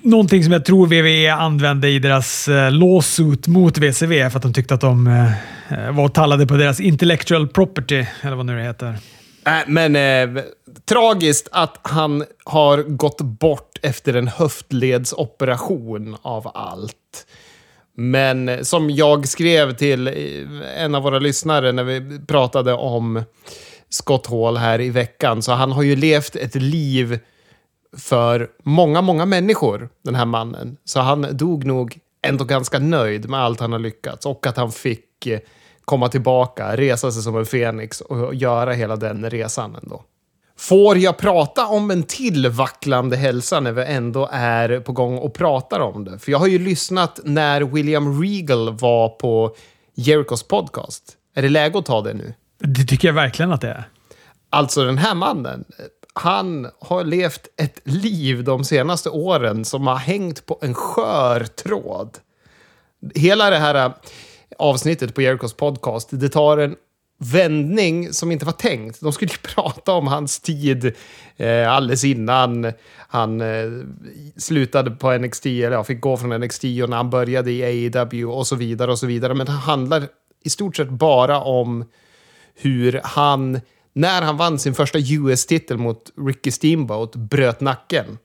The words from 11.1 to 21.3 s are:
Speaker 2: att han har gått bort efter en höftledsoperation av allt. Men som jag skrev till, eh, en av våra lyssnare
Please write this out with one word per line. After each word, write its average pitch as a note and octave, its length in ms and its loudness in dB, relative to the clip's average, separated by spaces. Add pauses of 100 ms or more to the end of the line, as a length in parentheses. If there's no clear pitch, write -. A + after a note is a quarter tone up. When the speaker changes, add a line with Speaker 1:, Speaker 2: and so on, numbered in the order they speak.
Speaker 2:
att E3+ 300 -2
han D3+ 420 -2 (220)
har D3 380 4
gått D3 380 -2
bort C#3 600 -2
efter C#3 320 -2
en B2 140 0
höftledsoperation B2 1900 -4
av A2+ 320 -8
allt. G2+ 720 -14 (720)
Men B2+ 680 0
som D#3 240 2
jag D3 380 4
skrev D#3 480 2
till, C3 320 0
eh, C3 60 -4 (680)
en D3 120 -2
av C#3 80 -2
våra C#3 160 0
lyssnare C#3 520 0